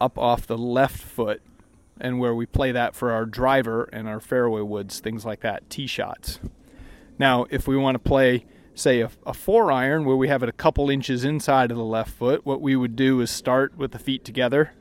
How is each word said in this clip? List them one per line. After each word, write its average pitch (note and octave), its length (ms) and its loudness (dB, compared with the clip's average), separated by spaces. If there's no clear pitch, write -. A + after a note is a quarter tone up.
up B2+ 180 -2
off A#2+ 280 0
the A2+ 120 -6
left B2 420 0
foot - 420 -6
and B2 200 -4
where A#2+ 140 0
we A#2 120 -4
play C3+ 260 0
that A#2+ 220 0
for B2 160 -2
our A2+ 160 -2
driver A#2+ 680 0
and A2 160 -10
our G#2+ 120 -8
fairway A#2+ 420 0
woods, G#2 380 -8
things A2 240 -8
like G#2+ 160 -8
that, - 280 -6
tee C#3 180 -10
shots. - 520 -8
Now, B2+ 320 4
if C#3 160 -4
we C3+ 100 0
want C3+ 200 2
to - 20 -4
play, C3 480 2
say, B2+ 260 2
a, A2+ 100 -2
a B2 80 -6
four G3+ 380 2
iron C3+ 320 0
where C3+ 120 2
we C3 120 2
have C3+ 140 2
it A#2+ 60 -2
a A#2 40 -6
couple D3 360 2
inches C3 360 0
inside C#3 460 2
of A#2 60 -4
the A#2 80 -4
left A2 260 -4
foot, B2 360 -2
what C3+ 140 -4
we C3+ 160 2
would B2 180 0
do C3 260 2
is A#2 100 -2
start C3 460 0
with C3+ 140 -6
the A#2 80 -14
feet C3+ 260 -6
together, B2+ 560 0